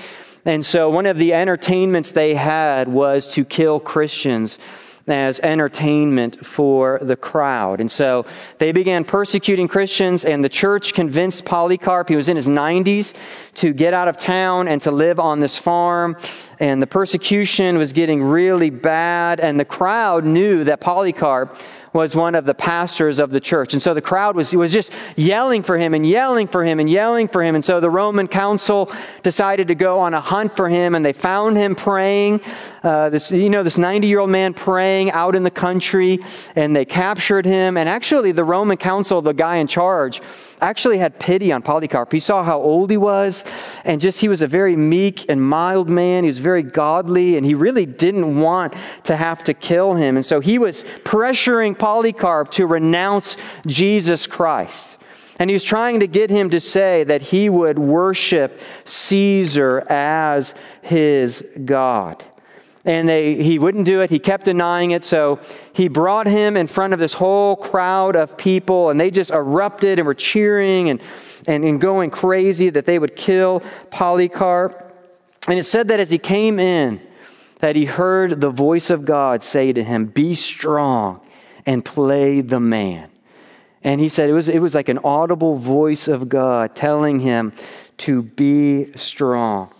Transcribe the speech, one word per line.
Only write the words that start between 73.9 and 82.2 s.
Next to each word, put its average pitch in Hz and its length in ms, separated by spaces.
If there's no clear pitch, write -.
Polycarp. 180 920
And 180 100
it 170 60
said 220 240
that 214 120
as 180 80
he 170 100
came 208 400
in, 160 420
that 151 160
he 151 100
heard 180 560
the 143 100
voice 151 400
of 151 140
God 139 380
say 135 300
to 120 100
him, 110 240
"Be 156 280
strong 131 880
and 127 180
play 139 560